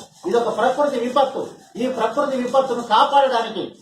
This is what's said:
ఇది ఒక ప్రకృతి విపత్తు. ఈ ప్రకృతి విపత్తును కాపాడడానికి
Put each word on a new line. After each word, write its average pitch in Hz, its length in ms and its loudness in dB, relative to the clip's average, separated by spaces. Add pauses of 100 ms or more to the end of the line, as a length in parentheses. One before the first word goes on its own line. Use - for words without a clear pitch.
(260)
ఇది 226 100 0
ఒక 220 200 0
ప్రకృతి 254 440 0
విపత్తు. - 460 -2 (300)
ఈ 240 100 -4
ప్రకృతి 262 500 -2
విపత్తును 240 460 0
కాపాడడానికి 226 840 2 (180)